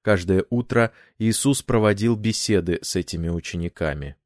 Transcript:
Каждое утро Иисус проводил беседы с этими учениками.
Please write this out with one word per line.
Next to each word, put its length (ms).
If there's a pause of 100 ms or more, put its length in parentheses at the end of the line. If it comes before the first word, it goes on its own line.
Каждое 480
утро 420 (280)
Иисус 420
проводил 540
беседы 680
с 140
этими 340
учениками. 840 (100)